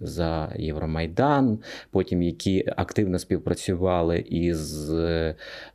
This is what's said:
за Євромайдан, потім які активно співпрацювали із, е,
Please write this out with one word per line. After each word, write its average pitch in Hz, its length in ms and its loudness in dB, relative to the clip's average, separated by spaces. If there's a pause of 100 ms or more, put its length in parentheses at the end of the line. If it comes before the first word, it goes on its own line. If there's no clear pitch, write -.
за 80 560 -2
Євромайдан, 85 1000 2 (320)
потім 90 320 0
які 92 420 2 (120)
активно 92 420 0
співпрацювали 87 1000 0
із, 78 760 -2
е, 82 400 0 (400)